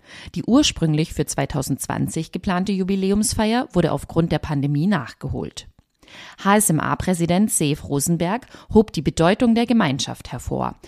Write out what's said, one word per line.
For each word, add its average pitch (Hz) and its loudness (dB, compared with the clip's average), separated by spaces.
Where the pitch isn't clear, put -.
Die 170 -6
ursprünglich 165 2
für 151 -2
zweitausendzwanzig - -4
geplante 190 -2
Jubiläumsfeier 202 0
wurde 170 4
aufgrund 165 0
der 151 2
Pandemie 147 0
nachgeholt. 135 -4
H 202 4
S 208 2
M 156 2
A-Präsident 170 0
Seef 147 0
Rosenberg 170 -2
hob 214 6
die 147 -4
Bedeutung 190 4
der 233 2
Gemeinschaft 160 0
hervor, 131 -6